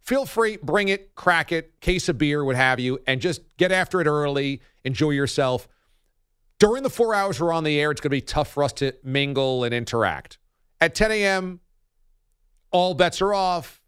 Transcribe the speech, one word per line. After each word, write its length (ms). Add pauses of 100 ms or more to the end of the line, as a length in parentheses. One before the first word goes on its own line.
feel 260
free, 340
bring 280
it, 260
crack 380
it, 280
case 280
of 100
beer, 260
what 120
have 240
you, 260
and 140
just 200 (160)
get 140
after 300
it 80
early, 520 (220)
enjoy 280
yourself. 580 (920)
During 240
the 80
four 240
hours 240
we're 140
on 100
the 160
air, 140
it's 80
gonna 100
be 100
tough 280
for 160
us 100
to 300
mingle 580
and 100
interact. 680 (420)
At 160
ten 160
A 120
M, 360 (1080)
all 220
bets 300
are 100
off. 560